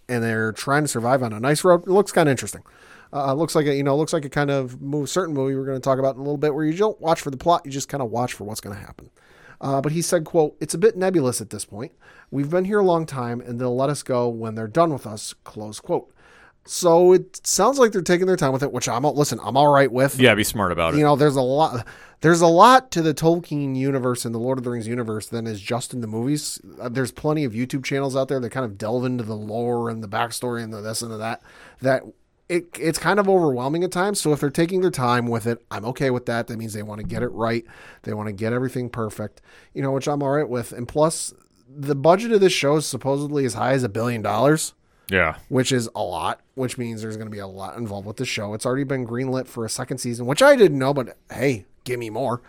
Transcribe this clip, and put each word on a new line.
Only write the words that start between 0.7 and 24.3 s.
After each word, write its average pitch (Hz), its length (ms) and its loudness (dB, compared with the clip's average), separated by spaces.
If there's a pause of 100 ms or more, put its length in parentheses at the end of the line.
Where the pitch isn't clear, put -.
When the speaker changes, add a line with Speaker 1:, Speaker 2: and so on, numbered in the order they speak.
Speaker 1:
to 143 60 -2
survive 123 340 0
on 117 100 -4
an 107 120 -8
ice 147 180 2
road. 175 200 6
It 190 80 -6
looks 196 200 4
kinda 151 220 4
interesting. 101 320 -6 (480)
Uh, 135 220 -2
looks 160 200 -2
like 156 120 4
a, 147 100 2
you 139 80 0
know, 139 120 2
looks 151 160 0
like 156 120 -2
a 139 40 -8
kind 143 220 0
of 135 320 -4
move, 139 260 -4
certain 175 240 -2
movie 135 220 -2
we're 135 100 -4
gonna 135 140 -4
talk 131 220 2
about 135 160 2
in 131 40 -14
a 135 40 -8
little 147 120 -2
bit 147 200 0
where 156 80 0
you 156 120 0
don't 214 240 0
watch 165 200 2
for 147 100 -6
the 131 60 -8
plot, 170 280 2
you 139 60 -12
just 135 180 -8
kinda 131 160 -4
watch 117 280 -2
for - 100 -12
what's 107 180 -10
gonna 101 140 -12
happen. - 360 -18 (500)
Uh, 139 200 0
but 151 100 0
he 165 100 0
said, 170 240 0
quote, 151 360 2
"It's - 140 -6
a 170 40 -4
bit 208 180 4
nebulous 175 440 2
at 104 100 -12
this 101 140 -10
point. 104 260 -12 (400)
We've 143 180 -4
been 180 160 0
here 208 140 0
a 202 60 4
long 165 220 4
time, 120 340 -6
and 120 200 -8
they'll 123 140 -2
let 135 160 0
us 143 140 -6
go 123 240 0
when 113 260 -6
they're 110 140 -6
done 160 240 2
with 123 120 -8
us," 107 380 -12
close 107 380 -14
quote. - 340 -6 (500)
So 180 480 6
it - 320 2
sounds 233 320 2
like 240 140 6
they're 196 100 -2
taking 180 280 2
their 185 80 2
time 139 160 0
with 131 100 -2
it, 135 80 -2
which 123 180 -4
I'm, 117 140 -2
listen, 139 400 0
I'm 113 140 -2
all 147 100 6
right 139 240 6
with. 127 300 0
Speaker 2:
Yeah, 117 160 8
be 104 80 0
smart 101 260 -2
about 82 240 0
it. 147 40 2
Speaker 1:
You 151 40 4
know, 147 140 4
there's 143 180 4
a 135 80 2
lot, 131 420 0 (360)
there's 165 200 4
a 170 60 6
lot 226 460 8
to 170 100 -2
the 156 100 2
Tolkien 156 600 0
universe 131 500 -2
and 117 80 -6